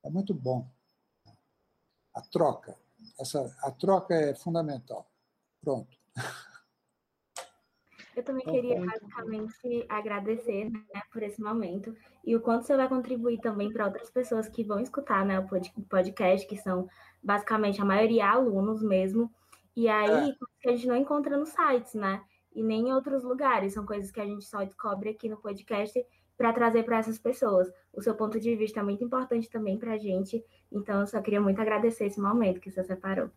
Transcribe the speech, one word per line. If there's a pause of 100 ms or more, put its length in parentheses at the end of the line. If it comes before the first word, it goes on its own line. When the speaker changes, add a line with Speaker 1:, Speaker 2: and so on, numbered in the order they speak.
Speaker 1:
É
muito
bom. (1500)
A
troca. (420)
Essa,
a
troca
é
fundamental. (520)
Pronto. (2250)
Speaker 2:
Eu
também
Speaker 1:
Então,
Speaker 2:
queria,
Speaker 1:
muito
Speaker 2:
basicamente,
agradecer,
né, (100)
por
esse
momento (300)
e
o
quanto
você
vai
contribuir
também
pra
outras
pessoas
que
vão
escutar,
né,
o
pod-,
o
podcast,
que
são, (360)
basicamente,
a
maioria
alunos
mesmo. (440)
E
aí,
Speaker 1:
É.
Speaker 2:
coisas
que
a
gente
não
encontra
nos
sites,
né? (320)
E
nem
em
outros
lugares.
São
coisas
que
a
gente
só
descobre
aqui
no
podcast (320)
pra
trazer
pra
essas
pessoas. (220)
O
seu
ponto
de
vista
é
muito
importante
também
pra
gente. (260)
Então,
eu
só
queria
muito
agradecer
esse
momento
que
você
separou.